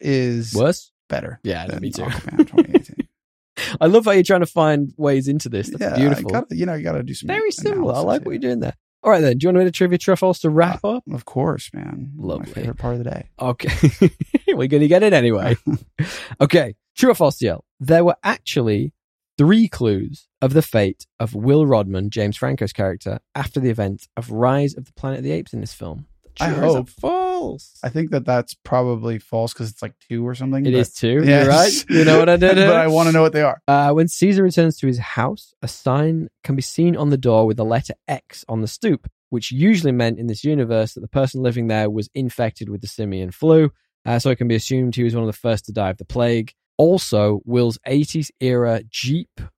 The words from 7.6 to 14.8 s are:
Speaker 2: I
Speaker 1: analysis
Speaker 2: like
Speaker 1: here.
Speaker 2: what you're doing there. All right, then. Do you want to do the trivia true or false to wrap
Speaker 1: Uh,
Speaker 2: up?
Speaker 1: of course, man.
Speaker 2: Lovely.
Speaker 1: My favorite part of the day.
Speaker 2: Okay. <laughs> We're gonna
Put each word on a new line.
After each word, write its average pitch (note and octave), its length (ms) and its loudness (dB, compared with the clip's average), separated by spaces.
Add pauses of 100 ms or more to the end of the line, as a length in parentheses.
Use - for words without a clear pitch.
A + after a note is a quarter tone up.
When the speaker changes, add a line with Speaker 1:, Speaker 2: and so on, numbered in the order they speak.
Speaker 2:
I C3 60 -2
Speaker 1:
analysis - 80 -2
Speaker 2:
like C#4 140 0
Speaker 1:
here. - 40 -14
Speaker 2:
what - 60 -6
you're - 80 -6 (100)
doing F3 120 -2
there. - 120 -6 (300)
All A3 80 4
right, F3+ 100 4
then. C3 160 2
Do C3+ 80 -2
you F3+ 40 4
want F3+ 80 4
to F#3 40 6
do F#3 40 4
the F3 60 0
trivia F3+ 280 0
true G3 160 0
or - 20 -8
false F#3 220 0
to E3 100 0
wrap E3 340 2
Speaker 1:
Uh, G#3+ 140 -2
Speaker 2:
up? B3 60 -10 (100)
Speaker 1:
of B2 120 -12
course, - 460 -4
man. - 460 -12
Speaker 2:
Lovely. E2+ 300 -8
Speaker 1:
My - 40 -18
favorite - 280 -8
part A#2+ 160 -6
of A#2+ 80 -8
the A#2+ 80 -8
day. - 180 -12 (100)
Speaker 2:
Okay. C3+ 680 2 (380)
<laughs> - 0 -
We're F3+ 200 0
gonna D3 200 4